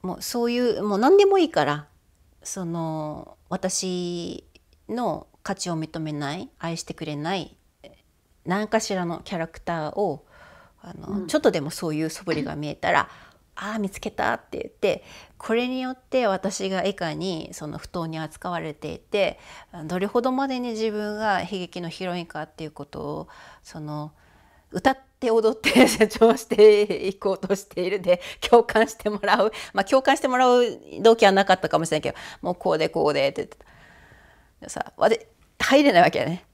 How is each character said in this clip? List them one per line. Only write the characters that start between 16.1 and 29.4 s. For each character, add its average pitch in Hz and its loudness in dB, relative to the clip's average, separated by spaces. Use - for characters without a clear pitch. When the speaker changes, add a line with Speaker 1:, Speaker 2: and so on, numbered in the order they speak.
Speaker 1:
私 190 -2
が 185 -2
い 196 -2
か 160 -6
に 165 -6
そ 151 -12
の 147 -10
不 - -16
当 165 -6
に 160 -8
扱 160 -10
わ 175 -6
れ 156 -10
て 156 -12
い 160 -10
て、 - -2
ど 180 -4
れ 196 -2
ほ 240 -2
ど 254 -2
ま 269 -2
で 254 -6
に 247 -6
自 220 -4
分 214 -6
が 208 0
悲 - -8
劇 180 -10
の 170 -6
ヒ 185 -10
ロ 175 -4
イ 175 -8
ン - -10
か 156 -12
っ 160 -12
て - -14
い 151 -10
う 147 -12
こ 143 -14
と - -14
を、 156 -8
そ - -18
の、 151 -10
歌 185 2
っ 262 -2
て 247 -2
踊 220 4
っ - -20
て - 6
<laughs> - -
主 220 4
張 226 4
し - -10
て 208 6
い 196 -6
こ 190 0
う 180 -4
と 196 -2
し 190 -14
て - -8
い 180 -2
る 196 -2
で、 175 2
共 233 6
感 220 2
し - -14
て - -6
も 208 -6
ら 202 2